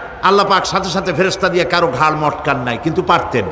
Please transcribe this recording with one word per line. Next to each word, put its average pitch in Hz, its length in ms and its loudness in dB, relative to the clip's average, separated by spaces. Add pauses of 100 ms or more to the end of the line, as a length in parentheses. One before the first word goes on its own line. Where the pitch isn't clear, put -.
(240)
আল্লাহ 196 220 4
পাক 190 200 2
সাথে 190 240 -2
সাথে 185 240 -2
ফেরেশতা 180 360 0
দিয়ে 170 160 0
কারো 170 340 0
ঘাড় 156 160 2
মটকান 147 420 -2
নাই, 123 260 -4
কিন্তু 165 180 -2
পারতেন 131 500 0